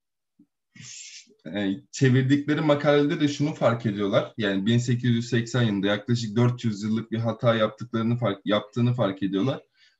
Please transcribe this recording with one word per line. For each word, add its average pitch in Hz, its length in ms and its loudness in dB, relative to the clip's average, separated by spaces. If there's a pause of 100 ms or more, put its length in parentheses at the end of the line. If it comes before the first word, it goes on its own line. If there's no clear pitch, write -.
(1600)
e, 101 260 -2 (100)
çevirdikleri 139 720 2
makalede 147 580 2
de 147 80 2
şunu 143 260 -2
fark 120 320 0
ediyorlar. 104 520 0
Yani 98 280 -2
bin 117 120 4
sekiz 123 320 0
yüz 117 200 0
seksen 120 340 0
yılında 101 240 0
yaklaşık 107 480 -2
dört 120 280 2
yüz 104 200 -4
yıllık 110 280 -2
bir 110 60 2
hata 113 380 0
yaptıklarını 113 640 -2
fark, 107 280 -2
yaptığını 117 480 0
fark 98 300 -2
ediyorlar. 98 380 0 (380)